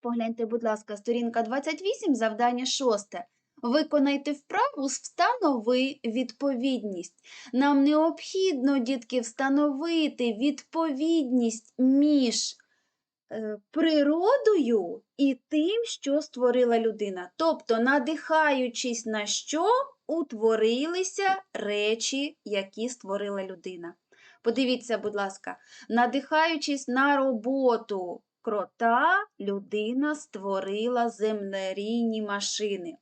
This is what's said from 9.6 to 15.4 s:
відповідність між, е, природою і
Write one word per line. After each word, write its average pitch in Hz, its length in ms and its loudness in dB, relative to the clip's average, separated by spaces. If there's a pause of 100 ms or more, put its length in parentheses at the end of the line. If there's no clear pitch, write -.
відповідність 277 1400 0
між, 269 760 4 (760)
е, 214 260 -8 (140)
природою 311 1300 2 (160)
і 269 300 2